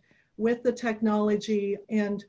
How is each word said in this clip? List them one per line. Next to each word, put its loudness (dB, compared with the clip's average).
with 0
the 2
technology 0
and -2